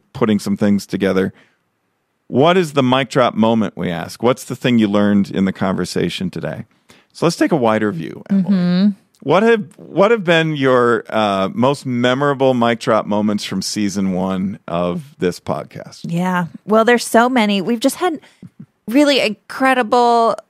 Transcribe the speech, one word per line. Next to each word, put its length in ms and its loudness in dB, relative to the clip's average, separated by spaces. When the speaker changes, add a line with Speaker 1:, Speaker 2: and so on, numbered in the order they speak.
Speaker 1:
putting 280 0
some 180 -4
things 280 0
together. 480 -2
What 300 2
is 160 -2
the 100 2
mic 260 0
drop 260 0
moment, 420 0
we 140 -4
ask? 320 -8
What's 220 0
the 100 -8
thing 240 0
you 80 4
learned 440 2
in 140 -2
the 80 -2
conversation 760 -4
today? 360 -10
So 160 -4
let's 80 0
take 160 0
a 60 4
wider 340 2
view, 380 -12
Emily. 160 0
Speaker 2:
Mm-hmm. 340 2
Speaker 1:
What 240 2
have, 340 0
what 340 0
have 120 2
been 320 2
your, 540 2
uh, 440 0
most 320 -2
memorable 680 0
mic 260 0
drop 260 0
moments 400 -2
from 160 -6
season 520 -4
one 440 -4
of 520 -4
this 200 -2
podcast? 680 -10
Speaker 2:
Yeah. 420 -4
Well, 200 2
there's 200 2
so 240 2
many. 320 0
We've 180 -4
just 180 -2
had 220 -4
really 320 4
incredible 1160 0